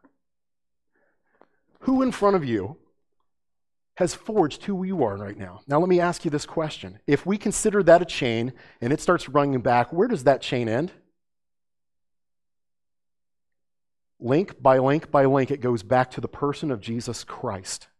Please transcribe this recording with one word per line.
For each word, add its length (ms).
Who 220
in 100
front 240
of 80
you 320
has 200
forged 500
who 200
you 180
are 140
right 220
now? 280
Now, 120
let 100
me 120
ask 260
you 40
this 140
question. 640
If 180
we 140
consider 460
that 180
a 20
chain 480
and 100
it 80
starts 300
running 320
back, 280
where 180
does 160
that 180
chain 260
end? 240
Link 440
by 140
link 340
by 140
link, 260
it 120
goes 200
back 280
to 100
the 80
person 420
of 120
Jesus 420
Christ. 640